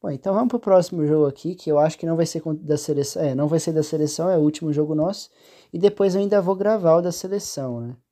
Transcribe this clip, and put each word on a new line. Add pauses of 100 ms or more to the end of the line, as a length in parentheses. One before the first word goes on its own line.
Bom,
então
vamos
pro
próximo
jogo
aqui,
que
eu
acho
que
não
vai
ser
con-,
da
seleção.
É,
não
vai
ser
da
seleção,
é
o
último
jogo
nosso. (420)
E
depois
eu
ainda
vou
gravar
o
da
seleção,
né? (160)